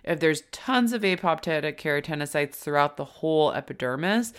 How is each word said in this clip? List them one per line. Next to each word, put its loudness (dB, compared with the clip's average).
If -2
there's 2
tons 2
of -4
apoptotic 0
keratinocytes -2
throughout 0
the -6
whole 2
epidermis, -2